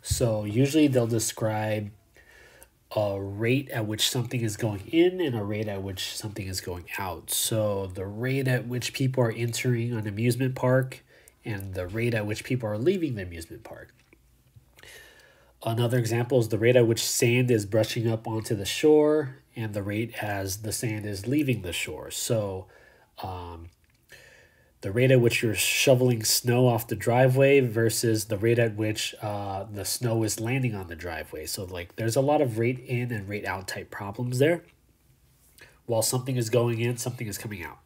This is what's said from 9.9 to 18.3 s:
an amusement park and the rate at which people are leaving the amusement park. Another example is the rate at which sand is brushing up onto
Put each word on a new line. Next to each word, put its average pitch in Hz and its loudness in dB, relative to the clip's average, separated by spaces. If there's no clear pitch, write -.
an 107 -4
amusement 120 0
park 131 0
and 98 -8
the 90 -6
rate 113 -2
at 107 -2
which 104 -6
people 117 -4
are 107 -4
leaving 156 0
the 98 -6
amusement 87 -14
park. - -18
Another 117 0
example 120 2
is 110 2
the 110 -2
rate 123 6
at 117 8
which 113 2
sand 123 2
is 104 2
brushing 110 0
up 113 -2
onto 110 -4